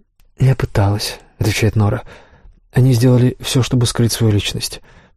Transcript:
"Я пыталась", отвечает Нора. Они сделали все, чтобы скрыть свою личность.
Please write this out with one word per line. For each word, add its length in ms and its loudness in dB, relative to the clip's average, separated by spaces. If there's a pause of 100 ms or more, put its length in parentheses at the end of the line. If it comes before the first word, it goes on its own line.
(400)
"Я 160 2
пыталась", 640 -2 (220)
отвечает 340 0
Нора. 280 0 (680)
Они 220 4
сделали 460 2
все, 240 -2
чтобы 220 0
скрыть 260 -2
свою 220 0
личность. 480 -6 (360)